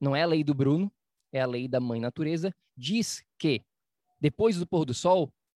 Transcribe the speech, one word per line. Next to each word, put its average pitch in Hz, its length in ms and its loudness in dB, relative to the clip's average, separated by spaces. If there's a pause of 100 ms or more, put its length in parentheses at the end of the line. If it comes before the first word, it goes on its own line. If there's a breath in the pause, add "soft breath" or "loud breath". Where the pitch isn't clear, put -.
não 139 140 2
é 151 80 2
a 170 40 2
lei 160 180 2
do 147 100 2
Bruno, 143 380 2 (400)
é 135 80 -2
a 131 60 0
lei 123 220 -4
da 123 120 0
mãe 117 200 -2
natureza, 160 540 -4 (220)
diz 175 480 -4 (140)
que 135 260 0 (560)
depois 190 380 2
do 175 80 -4
pôr 165 180 0
do 127 100 -4
sol 175 380 0 (240)